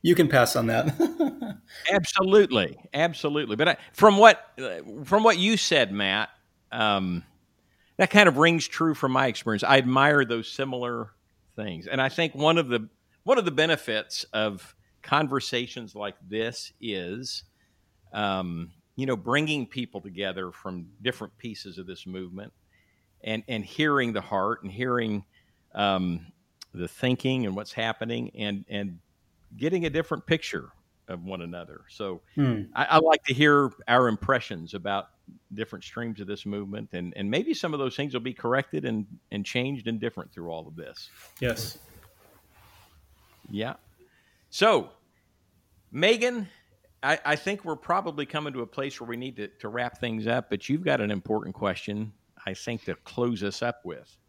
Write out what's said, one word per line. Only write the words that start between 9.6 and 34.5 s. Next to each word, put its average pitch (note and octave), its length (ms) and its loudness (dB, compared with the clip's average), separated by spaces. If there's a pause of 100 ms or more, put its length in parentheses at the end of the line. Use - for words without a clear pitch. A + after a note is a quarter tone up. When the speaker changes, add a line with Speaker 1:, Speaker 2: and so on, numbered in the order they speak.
Speaker 2:
I C#3 140 8
admire C3+ 440 4
those A2+ 260 -2
similar B2 600 -4 (480)
things. F2+ 300 -8
And C3 140 -2
I C3 60 2
think D#3+ 280 -2
one D#3 220 4
of D3 120 0
the, A2+ 180 0 (360)
one B3+ 140 4
of A3 60 0
the F3 80 0
benefits C3+ 800 -2
of G#2+ 420 -4 (280)
conversations B2+ 920 -2
like G#2 220 -10 (100)
this A2 540 -6
is, G2+ 640 -8 (680)
um, F#2 580 -4 (240)
you C3 100 -6
know, C3 120 -2
bringing C#3+ 500 -2
people A#2 320 -8
together F#2 540 -8
from F2+ 340 -12 (140)
different G#2+ 360 -6
pieces G2 400 -14
of F#2+ 80 -14
this F2+ 220 -16
movement F#2 460 -12 (720)
and, A2 240 -4
and A2+ 160 -4
hearing C#3 480 0
the G2+ 80 -2
heart G2+ 420 -4
and F#2+ 80 -10
hearing, A2+ 540 -4 (500)
um, F#2 500 0 (480)
the F2 140 -8
thinking B2+ 580 -2
and F#2+ 100 -6
what's G#2 160 -10
happening A2+ 640 -6
and, G#2 340 -6
and G2+ 280 -6 (580)
getting E3 300 -2
a D#3+ 60 -2
different D#3 340 -4
picture G2+ 460 -4 (360)
of F2 160 -12
one F#2 200 -10
another. E2+ 460 -14
So F#2+ 320 -8 (120)
Speaker 1:
Hmm. B2 300 0 (100)
Speaker 2:
I, - 120 0
I D#3+ 120 6
like D#3+ 280 6
to C3+ 100 -2
hear C#3+ 340 6 (180)
our B2 200 6
impressions A2 640 -2